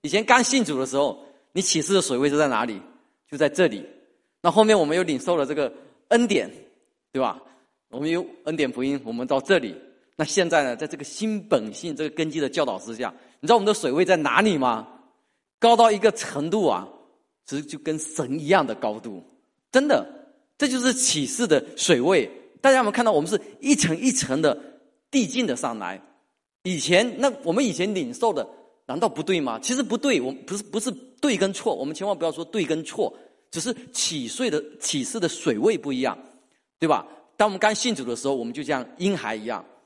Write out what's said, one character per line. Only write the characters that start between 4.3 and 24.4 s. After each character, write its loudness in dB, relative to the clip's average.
那 4
后 6
面 6
我 4
们 0
又 2
领 -2
受 0
了 2
这 -6
个 -2
恩 4
典， 0
对 -4
吧？ -2
我 -12
们 -4
有 -2
恩 -4
典 0
福 -4
音， -2
我 -8
们 -6
到 0
这 4
里。 -2
那 -2
现 0
在 4
呢， -2
在 -6
这 -10
个 -14
新 -6
本 0
性、 -8
这 -4
个 -4
根 -4
基 -6
的 0
教 -2
导 -2
之 -12
下， -8
你 -8
知 -4
道 10
我 6
们 0
的 4
水 -2
位 2
在 6
哪 2
里 4
吗？ 0
高 6
到 8
一 0
个 4
程 -6
度 2
啊， 0
其 -8
实 -6
就 -14
跟 -4
神 -6
一 -8
样 4
的 -6
高 -6
度。 -14
真 4
的， 2
这 0
就 -2
是 2
启 0
示 -4
的 2
水 2
位。 2
大 6
家 6
有 2
没 0
有 -2
看 0
到 4
我 4
们 -2
是 0
一 2
层 0
一 2
层 -2